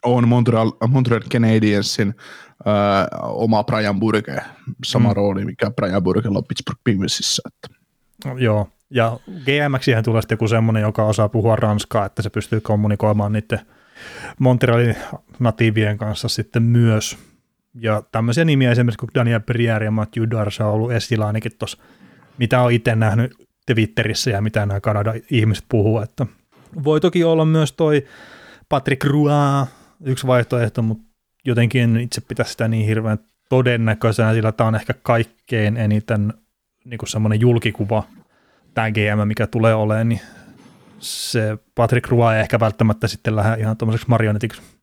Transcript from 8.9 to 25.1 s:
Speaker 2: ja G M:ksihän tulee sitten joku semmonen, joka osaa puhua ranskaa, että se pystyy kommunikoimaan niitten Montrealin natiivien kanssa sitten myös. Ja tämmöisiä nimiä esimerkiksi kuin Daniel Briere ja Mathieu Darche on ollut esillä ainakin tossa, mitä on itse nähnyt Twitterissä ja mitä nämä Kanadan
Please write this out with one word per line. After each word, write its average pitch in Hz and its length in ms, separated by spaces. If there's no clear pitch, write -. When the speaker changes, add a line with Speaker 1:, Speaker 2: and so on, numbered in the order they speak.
Speaker 2:
ja 117 280
G 131 40
M:ksihän 131 360
tulee 113 180
sitten - 140
joku 113 120
semmonen, 110 340
joka 107 220
osaa 107 240
puhua 110 280
ranskaa, 104 500
että - 160
se 104 80
pystyy 107 300
kommunikoimaan 104 720
niitten 107 280
Montrealin 120 580
natiivien 110 600
kanssa 107 300
sitten - 340
myös. 117 560
Ja 110 280
tämmöisiä 117 320
nimiä 135 260
esimerkiksi 120 280
kuin 117 160
Daniel 120 260
Briere 113 440
ja 107 60
Mathieu 110 400
Darche 107 340
on 107 80
ollut 110 200
esillä 107 340
ainakin 107 320
tossa, - 200
mitä 123 240
on 120 100
itse 117 240
nähnyt 110 360
Twitterissä 110 640
ja 101 120
mitä 107 240
nämä 101 140
Kanadan 107 340